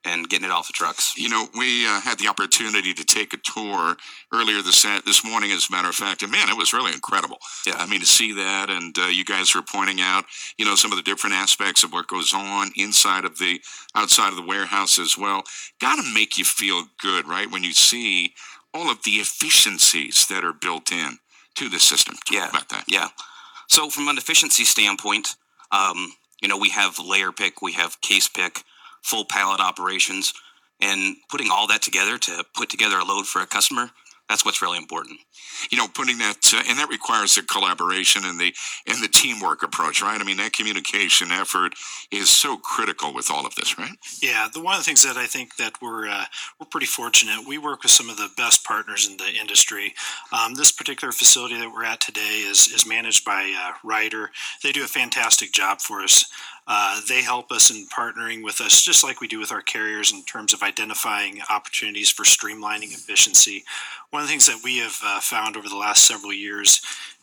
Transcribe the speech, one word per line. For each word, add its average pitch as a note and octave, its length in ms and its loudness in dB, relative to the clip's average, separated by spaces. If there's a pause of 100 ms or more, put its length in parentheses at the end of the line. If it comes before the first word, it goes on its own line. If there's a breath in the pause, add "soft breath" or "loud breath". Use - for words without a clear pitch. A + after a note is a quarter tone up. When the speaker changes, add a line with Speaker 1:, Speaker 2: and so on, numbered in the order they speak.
Speaker 1:
and E2+ 240 -4
getting F#2 160 -2
it F#2 60 -2
off E2+ 160 0
the - 40 -12
trucks. - 460 -2
Speaker 2:
You A#2 100 -4
know, A2 300 0
we, B2 280 0
uh, G2+ 140 2
had A2+ 200 -4
the G#2 100 0
opportunity G2+ 640 0
to G2 100 -8
take G#2 300 0
a - 40 -10
tour F#2+ 600 -2 (360 loud breath)
earlier G#2+ 280 2
this, F#2 220 4 (220)
this G2+ 200 4
morning, A2 260 0
as F2+ 160 0
a - 60 -4
matter F2+ 160 0
of F2 60 -4
fact, G2 280 -4
and G2+ 80 -6
man, G3+ 160 2
it G2 80 0
was - 160 2
really B2 220 0
incredible. - 460 -4 (280 loud breath)
Speaker 1:
Yeah. F#2+ 100 -2
Speaker 2:
I F2 80 -2
mean, G2 140 -2
to E2+ 60 -4
see A2 260 4
that, G2 380 -2
and, F2 280 -4
uh, F2+ 100 2
you F2+ 180 0
guys F#2 280 2
were F#2 80 0
pointing F#2+ 380 -2
out, F#2 240 2 (340 loud breath)
you A2 60 -2
know, G#2 120 2
some G#2+ 180 2
of F#2+ 40 0
the F2+ 60 -4
different G2 320 -2
aspects F#2+ 480 2
of E2 80 -2
what E2+ 160 -4
goes F2+ 260 -2
on G2 440 -2
inside F#2+ 480 2
of - 140 -6
the, F2+ 200 -2 (340 loud breath)
outside G#2 360 4
of F#2 80 -6
the F#2 40 -10
warehouse F#2+ 560 0
as F2 200 0
well. G2 260 -2 (380 loud breath)
Gotta A3 220 2 (100)
make G#2+ 240 2
you F#2+ 80 -2
feel F#2 400 0 (160)
good, F2+ 260 0
right, F#2+ 240 -6
when F#2 140 -6
you E2+ 80 -4
see G2+ 600 2 (380 loud breath)
all D#3+ 160 -2
of A2+ 140 -4
the G#2 140 0
efficiencies - 1120 2
that F#2 180 -4
are E2+ 80 -2
built F2 400 -4
in D#2 260 -6 (360 soft breath)
to C3+ 120 -6
the F2+ 100 -6
system. - 380 4 (100)
Talk - 60 -2
Speaker 1:
Yeah. F#2 180 -2
Speaker 2:
about D2+ 200 -4
that. - 180 -8
Speaker 1:
Yeah. F#2 220 2 (580 loud breath)
So D#3 220 4
from D3 180 -2
an C#3+ 100 2
efficiency D3+ 460 4
standpoint, G#2 720 2 (380 soft breath)
um, F#2 400 0 (280)
you G2 60 0
know, G2+ 100 2
we G2+ 120 2
have G2 300 0
layer F#2+ 340 -2
pick, - 280 -4
we F2+ 120 -4
have F2 260 -2
case - 300 2
pick, - 340 -4 (380 soft breath)
full A2 220 -4
pallet G2 380 0
operations, F#2 720 -2 (480 soft breath)
and F#2+ 340 0 (140)
putting C3+ 200 -4
all G2+ 180 0
that G#2+ 140 0
together G2+ 360 0
to F2 260 -4 (100)
put A#2+ 160 -6
together G#2 280 0
a F2+ 80 0
load G2 200 0
for F#2 160 -2
a F#2 60 -4
customer, A#2+ 440 0 (360 soft breath)
that's G#2+ 180 0
what's G#2 160 -2
really F2 160 -2
important. E2 420 -10 (520 loud breath)
Speaker 2:
You B2 60 0
know, A#2 100 2
putting B2 320 -2
that, G#2+ 340 2
uh, A2+ 140 2
and A#2+ 100 2
that D3+ 120 0
requires A2 440 2
the G2+ 80 4
collaboration F#2 840 2
and F2 140 -6
the, F2 140 0 (320 loud breath)
and A#2 160 -2
the G#2+ 60 -2
teamwork G#2 560 2
approach, D#2+ 380 0
right? G#2 180 0
I G#2 40 -2
mean, F#2+ 140 -2
that G#2+ 160 -2
communication G2 800 0
effort F2+ 420 0 (380 loud breath)
is G2 180 0
so - 280 4
critical E2+ 560 -4
with B1+ 180 -4
all C#2+ 160 -4
of - 80 -10
this, - 240 -4
right? E3 140 -10 (280 loud breath)
Speaker 3:
Yeah, - 320 0
the, D#3+ 80 -10
one F#3+ 140 -2
of F3 60 -2
the - 20 -6
things D3+ 200 6
that B2+ 140 2
I B2 80 -2
think B2+ 300 -8
that A#2 260 -8
we're, A2+ 260 -8
uh, G2+ 180 -4 (340 loud breath)
we're - 80 -18
pretty - 180 -4
fortunate. A#2 600 0
We C#3+ 100 -8
work D3 260 -6
with - 80 4
some A#2 180 6
of G#2+ 80 -10
the G#2 200 -4
best A#2 280 2
partners G#2 440 -2
in G2 80 -14
the F#2+ 120 -4
industry. G2+ 680 0 (360 loud breath)
Um, A#2 240 -2
this - 180 6
particular C3+ 400 -6
facility B2 440 4
that A2+ 160 -6
we're A2+ 120 -6
at A#2 160 -2
today G#2+ 440 -2
is, G2+ 220 6
is A2 180 2
managed A2+ 400 0
by, G2 320 -2
uh, - 260 -8
Ryder. A2 460 -2 (320 loud breath)
They C#3 120 -2
do C#3+ 100 -2
a A#2+ 40 -6
fantastic B2 640 0
job G2 260 0
for - 220 -6
us. - 240 6 (460 loud breath)
Uh, G#2 380 0
they B2+ 140 2
help B2 280 -4
us A#2+ 200 6
in G#2 160 -12
partnering A2+ 560 -6
with G#2+ 180 -4
us, - 220 8
just F3 200 6
like C3+ 160 -2
we A2+ 80 -10
do G#2+ 120 -6
with G#2+ 120 -6
our G2+ 120 -6
carriers, G#2+ 480 0
in G2 120 -10
terms A2 300 -2
of - 80 0
identifying G#2 880 -2
opportunities G#2 600 0
for A2 120 -4
streamlining G#2+ 680 2
efficiency. G2+ 720 2 (480 loud breath)
One D3 100 -2
of D3 60 -4
the C#3+ 40 -2
things C#3+ 140 6
that A#2 180 0
we B2+ 140 -2
have, A2+ 260 -4
uh, G2+ 160 -2
found A2 380 -2
over G2+ 120 -12
the G2 80 -8
last G#2 280 4
several G2+ 280 0
years G2+ 480 2 (420 loud breath)